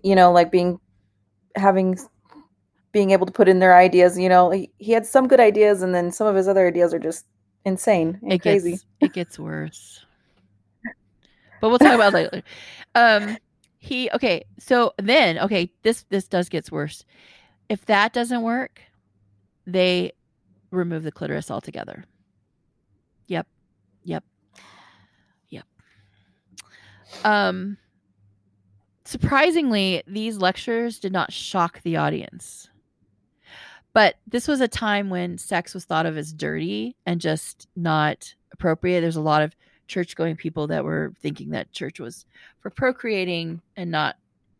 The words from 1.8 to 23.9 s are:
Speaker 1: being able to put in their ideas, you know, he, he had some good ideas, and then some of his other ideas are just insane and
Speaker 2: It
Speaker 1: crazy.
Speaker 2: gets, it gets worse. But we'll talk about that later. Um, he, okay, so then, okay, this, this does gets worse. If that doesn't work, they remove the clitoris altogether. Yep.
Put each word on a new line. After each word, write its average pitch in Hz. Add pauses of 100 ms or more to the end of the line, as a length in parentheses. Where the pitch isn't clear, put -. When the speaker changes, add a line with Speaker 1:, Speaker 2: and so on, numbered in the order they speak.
Speaker 1:
being 196
able 185
to 185
put 196
in 185
their 185
ideas, 180
you 185
know, 180
he, 185
he 208
had 226
some 262
good 262
ideas, 208
and 185
then 175
some 214
of 208
his 190
other 190
ideas 175
are 165
just - (380)
insane 185
and 202
Speaker 2:
It 180
Speaker 1:
crazy. 185
Speaker 2:
gets, 180 (160)
it 285
gets -
worse. 156 (1600)
But 220
we'll 247
talk 285
about 208
that 170
later. - (500)
Um, 220 (420)
he, 254
okay, 220 (140)
so 240
then, 208
okay, 190 (100)
this, 226
this 190
does 175
gets -
worse. 156 (640)
If 208
that 214
doesn't 240
work, 233 (840)
they 180 (600)
remove 170
the 151
clitoris 151
altogether. - (1200)
Yep. 170 (560)